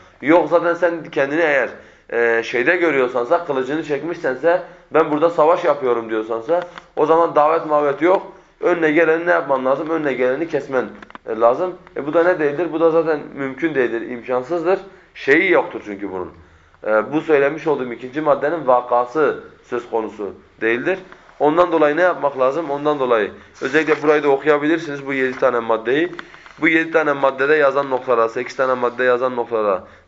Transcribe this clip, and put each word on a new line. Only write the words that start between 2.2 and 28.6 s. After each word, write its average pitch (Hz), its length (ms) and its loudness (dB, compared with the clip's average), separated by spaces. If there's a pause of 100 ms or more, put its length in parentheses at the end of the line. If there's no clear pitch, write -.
şeyde 127 320 0
görüyorsansa, 127 680 0
kılıcını 139 380 -4
çekmişsense, 151 800 -2 (320)
"Ben 156 180 2
burada 151 180 2
savaş 165 340 2
yapıyorum." 127 460 0
diyorsansa, 113 520 -2 (340)
o 151 100 0
zaman 160 300 2
davet 151 300 4
mavet 147 360 0
yok. 185 320 2 (280)
Önüne 165 300 2
geleni 165 340 2
ne 175 60 2
yapman 143 340 0
lazım? 139 240 0
Önüne 156 240 -2
geleni 127 340 -2
kesmen, 135 380 -4 (400)
e, 110 140 -6
lazım. 135 360 2 (200)
E, 139 120 -6
bu 151 60 -4
da 165 100 4
ne 175 160 2
değildir? 147 320 -2
Bu 156 80 -4
da 160 120 4
zaten 160 280 0 (160)
mümkün 139 400 -4
değildir, 113 260 0
imkansızdır. 127 800 -2 (360)
Şeyi 170 360 2
yoktur 120 340 0
çünkü 101 260 -8
bunun. 90 200 -8 (560)
E, 107 260 2
bu 156 80 0
söylemiş 151 460 0
olduğum 127 260 -2
ikinci 127 280 -8
maddenin 147 460 0
vakası 123 760 2 (200)
söz - 260 -8
konusu 104 440 -6 (280)
değildir. 131 380 -2 (400)
Ondan 165 320 2
dolayı 151 260 2
ne 170 40 0
yapmak 143 380 0
lazım? 139 300 0
Ondan 143 300 -2
dolayı 117 320 2 (300)
özellikle 147 420 0
burayı 147 200 2
da 147 60 2
okuyabilirsiniz, 143 800 0
bu 139 60 -4
yedi 131 260 -2
tane 123 200 2
maddeyi. 117 520 0 (500)
Bu 151 60 0
yedi 160 240 2
tane 156 220 2
maddede 135 420 2
yazan 139 340 2
noktalara, 120 400 0
sekiz 123 260 -8
tane 131 180 0